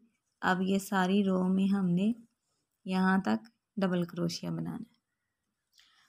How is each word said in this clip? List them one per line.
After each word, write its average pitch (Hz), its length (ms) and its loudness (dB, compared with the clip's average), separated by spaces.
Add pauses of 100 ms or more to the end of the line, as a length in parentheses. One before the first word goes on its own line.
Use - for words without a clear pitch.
(420)
अब 185 200 0
ये 190 200 0
सारी 190 420 2
रो 185 220 2
में 190 220 2
हमने 196 460 2 (720)
यहाँ 190 360 2
तक 220 300 -4 (260)
डबल 180 280 0
क्रोशिया 170 460 -6
बनाना 165 240 -6
है। - 160 -14 (1160)